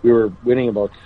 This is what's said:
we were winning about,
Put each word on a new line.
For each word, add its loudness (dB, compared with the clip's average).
we 4
were 2
winning -2
about, -4